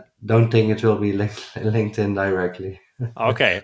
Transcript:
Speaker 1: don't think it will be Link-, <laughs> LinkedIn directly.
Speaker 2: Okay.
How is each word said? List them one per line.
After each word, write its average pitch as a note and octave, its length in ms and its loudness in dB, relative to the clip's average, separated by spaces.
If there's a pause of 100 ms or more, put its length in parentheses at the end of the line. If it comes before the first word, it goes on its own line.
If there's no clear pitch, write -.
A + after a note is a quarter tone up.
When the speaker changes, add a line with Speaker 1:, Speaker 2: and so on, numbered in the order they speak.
(240)
Speaker 1:
don't A2+ 260 4
think A2 200 4
it G#2+ 120 -2
will A2 140 4
be G#2 160 0
Link-, G#2 180 -2
<laughs> - 240 -18
LinkedIn G#2+ 600 -2
directly. F#2+ 680 -4 (340)
Speaker 2:
Okay. A#2 500 0